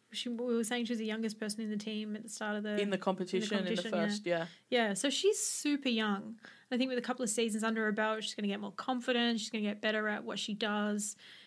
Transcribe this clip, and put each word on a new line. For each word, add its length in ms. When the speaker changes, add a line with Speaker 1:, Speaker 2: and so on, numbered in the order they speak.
Speaker 1:
she, 180
we 260
were 80
saying 220
she 80
was 60
the 60
youngest 340
person 220
in 80
the 80
team 380
at 80
the 60
start 260
of 80
the 180
Speaker 2:
In 80
the 80
competition, 640
in 60
the 100
Speaker 1:
competition, 200
yeah. 120
Speaker 2:
first, 180
yeah. 220
Speaker 1:
Yeah, 240
so 160
she's 280
super 500
young. 340
And 0
I 60
think 120
with 80
a 40
couple 220
of 60
seasons 340
under 200
her 80
belt, 320
she's 100
gonna 140
get 120
more 120
confident, 680
she's 120
gonna 120
get 180
better 260
at 160
what 160
she 160
does, 600